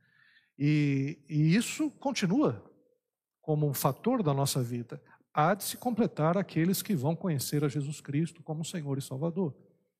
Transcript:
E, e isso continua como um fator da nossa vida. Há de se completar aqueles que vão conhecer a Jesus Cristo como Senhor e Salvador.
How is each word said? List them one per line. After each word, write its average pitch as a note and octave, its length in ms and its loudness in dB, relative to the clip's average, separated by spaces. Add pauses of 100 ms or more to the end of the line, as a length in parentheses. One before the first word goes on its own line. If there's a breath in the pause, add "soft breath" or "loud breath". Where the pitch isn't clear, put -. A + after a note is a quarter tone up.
(580 soft breath)
E, C#3+ 680 2
e D#3 260 4
isso B3 380 0
continua G3 720 0 (800)
como D3+ 260 2
um C#3+ 60 0
fator G#3+ 500 0
da D3+ 100 2
nossa C3+ 300 0
vida. A#2+ 400 -8 (300 soft breath)
Há D#3 220 4
de G3 100 -10
se - 100 -6
completar F#3 600 0
aqueles F3+ 440 0
que G#3+ 140 -2
vão D3+ 220 0
conhecer D3+ 480 -2
a - 20 0
Jesus D3 320 -4
Cristo D3+ 420 -2
como D#3+ 220 -8
Senhor C#3+ 340 -4
e C#3 40 -4
Salvador. D#3 520 -4 (460)